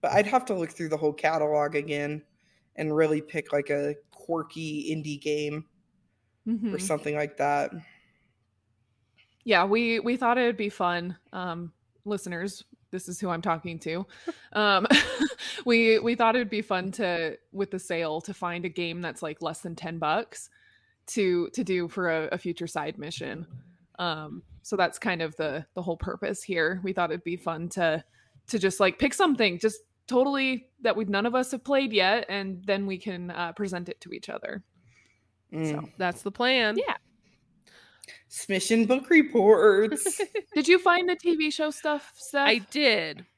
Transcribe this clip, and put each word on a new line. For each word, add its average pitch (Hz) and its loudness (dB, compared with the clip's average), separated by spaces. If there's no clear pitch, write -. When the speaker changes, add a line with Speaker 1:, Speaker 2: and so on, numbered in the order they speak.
Speaker 1:
but - 0
I'd 202 4
have 254 2
to 220 -4
look 170 -4
through 165 -8
the 156 0
whole 151 2
catalog 151 0
again 147 -4
and 156 -4
really 156 4
pick, 156 -6
like, 143 0
a 143 -2
quirky 156 -6
indie 151 -6
game 151 -4
Speaker 2:
Mm-hmm. 220 -2
Speaker 1:
or 180 -4
something 151 -2
like 147 -4
that. 143 0
Speaker 2:
Yeah, 190 4
we, 226 2
we 240 0
thought 240 2
it 247 2
would 233 0
be 208 -2
fun. 175 -2
Um, 175 -8
listeners, 190 -6
this 185 -8
is 180 -8
who 196 -4
I'm 170 -2
talking 165 -4
to. 170 -4
<laughs> - -20
Um, 208 4
<laughs> - -8
we, 226 6
we 233 0
thought 226 2
it 254 4
would 226 -2
be 208 -2
fun 190 -2
to, 170 -2
with 196 -4
the 190 -6
sale, 165 -2
to 202 -12
find 175 -6
a 170 -4
game 170 -6
that's, 165 -8
like, 156 -8
less 156 -6
than 170 -10
ten 170 -8
bucks 160 -2
to, 180 0
to 247 -6
do 180 -2
for 180 -2
a, 160 -2
a 175 -6
future 170 -6
side 151 -6
mission. 143 -10
Um, 156 -8
so - -6
that's 175 0
kind 180 -2
of 156 -4
the, 151 -4
the 185 -8
whole 170 -2
purpose - -6
here. 175 -2
We 190 -2
thought 175 0
it'd 175 -6
be 170 -6
fun 165 -6
to, 165 0
to 226 -2
just, 185 0
like, 190 2
pick 269 2
something, 233 2
just 214 0
totally, 262 2
that 220 2
we, 214 -2
none 202 0
of 233 0
us 254 0
have 269 -6
played 269 0
yet, 202 4
and 190 -6
then 196 0
we 190 -4
can, 180 -8
uh, 170 -4
present 180 -6
it - -10
to 175 -16
each - -12
other. - -8
Speaker 1:
Mm. 160 -4
Speaker 2:
So. - -6
Speaker 3:
That's 180 -4
the 202 -6
plan. 240 2
Speaker 2:
Yeah. 480 -2
Speaker 1:
Smission 214 2
book 254 0
reports. 220 6
Speaker 3:
<laughs> - -10
Speaker 2:
Did 302 2
you 359 8
find 359 4
the 359 2
T 339 0
V 302 0
show 311 -2
stuff, 294 -4
Steph? 277 0
Speaker 3:
I 233 4
did. 190 0